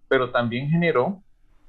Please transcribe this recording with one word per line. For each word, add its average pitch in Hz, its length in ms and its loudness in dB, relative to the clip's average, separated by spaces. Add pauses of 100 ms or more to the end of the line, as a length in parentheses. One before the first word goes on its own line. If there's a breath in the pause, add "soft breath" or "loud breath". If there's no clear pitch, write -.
pero 131 220 0
también 120 380 -2
generó, 165 540 0 (460)